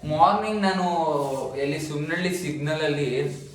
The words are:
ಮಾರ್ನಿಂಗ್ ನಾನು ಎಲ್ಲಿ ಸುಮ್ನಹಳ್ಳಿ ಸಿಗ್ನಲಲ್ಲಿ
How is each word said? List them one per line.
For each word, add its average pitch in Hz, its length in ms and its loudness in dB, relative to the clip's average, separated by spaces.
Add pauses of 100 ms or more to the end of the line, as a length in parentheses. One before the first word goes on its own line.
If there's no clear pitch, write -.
(180)
ಮಾರ್ನಿಂಗ್ 214 440 4
ನಾನು 190 220 2 (720)
ಎಲ್ಲಿ 143 240 -2
ಸುಮ್ನಹಳ್ಳಿ 156 580 -2
ಸಿಗ್ನಲಲ್ಲಿ 147 960 -2 (220)